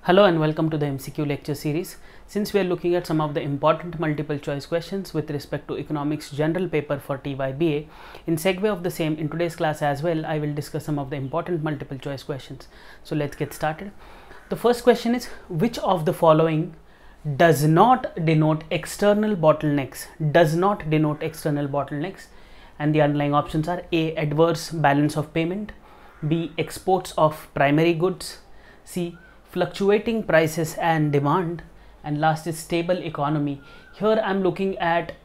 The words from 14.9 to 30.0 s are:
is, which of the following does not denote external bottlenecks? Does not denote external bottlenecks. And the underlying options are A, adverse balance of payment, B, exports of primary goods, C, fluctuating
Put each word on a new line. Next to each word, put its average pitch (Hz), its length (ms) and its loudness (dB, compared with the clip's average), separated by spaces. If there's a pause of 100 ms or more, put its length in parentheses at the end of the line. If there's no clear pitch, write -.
is, 247 120 -6 (220)
which 190 300 -2
of 190 260 0
the 175 80 2
following 160 640 4 (640)
does 151 260 6
not 196 500 6 (140)
denote 156 460 4
external 208 640 2
bottlenecks? 151 680 2 (260)
Does 160 240 6
not 190 340 0
denote 151 320 2
external 147 460 -2
bottlenecks. 143 580 -4 (500)
And 151 160 2
the 151 100 6
underlying 147 320 2
options 151 340 0
are 180 240 -4
A, 160 240 0
adverse 160 540 2
balance 147 460 2
of - 160 -4
payment, 185 380 -4 (560)
B, 165 320 0
exports 180 580 -2
of 156 380 2
primary 147 400 4
goods, 170 440 -4 (440)
C, 175 340 -6 (360)
fluctuating 202 680 0